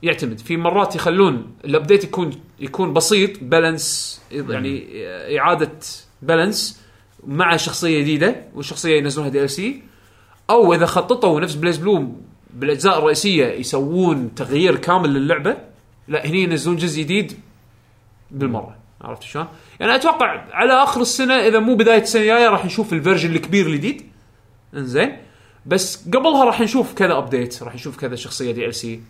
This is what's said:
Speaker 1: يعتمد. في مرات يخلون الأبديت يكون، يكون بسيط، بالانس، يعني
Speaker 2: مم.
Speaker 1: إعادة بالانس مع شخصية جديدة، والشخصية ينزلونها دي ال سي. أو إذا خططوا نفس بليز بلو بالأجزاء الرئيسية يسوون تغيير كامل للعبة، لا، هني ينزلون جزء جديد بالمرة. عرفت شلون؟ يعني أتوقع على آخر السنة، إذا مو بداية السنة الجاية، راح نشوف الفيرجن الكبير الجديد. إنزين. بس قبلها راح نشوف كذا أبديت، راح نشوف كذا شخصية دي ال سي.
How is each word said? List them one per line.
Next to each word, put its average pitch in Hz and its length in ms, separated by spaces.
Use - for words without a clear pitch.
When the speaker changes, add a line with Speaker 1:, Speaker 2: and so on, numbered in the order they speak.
Speaker 1:
يعتمد. 143 360
في 165 180
مرات 185 380
يخلون 170 560
الأبديت 156 380
يكون، 175 280
يكون 151 340
بسيط، 196 380
بالانس، 160 800
يعني 131 480
Speaker 2:
مم. 90 580
Speaker 1:
إعادة 151 340
بالانس 165 600
مع 170 300
شخصية 160 420
جديدة، 156 360
والشخصية 156 420
ينزلونها 143 340
دي 139 120
ال 139 60
سي. 226 340
أو 208 240
إذا 165 120
خططوا 185 540
نفس 160 160
بليز 160 220
بلو 156 380
بالأجزاء 147 460
الرئيسية 151 460
يسوون 139 920
تغيير 143 400
كامل 165 380
للعبة، 151 440
لا، 147 200
هني 185 160
ينزلون 165 320
جزء 156 260
جديد 175 320
بالمرة. 131 440
عرفت 113 220
شلون؟ 160 240
يعني 226 160
أتوقع 262 560
على 247 220
آخر 269 280
السنة، 254 320
إذا 220 260
مو 233 160
بداية 220 260
السنة 220 200
الجاية، 226 280
راح 190 160
نشوف 208 280
الفيرجن 165 380
الكبير 165 360
الجديد. 156 360
إنزين. 143 420
بس - 420
قبلها 269 380
راح 226 160
نشوف 233 320
كذا 175 240
أبديت، 123 460
راح 117 120
نشوف 139 220
كذا 123 180
شخصية 123 360
دي 113 140
ال 117 100
سي. 113 340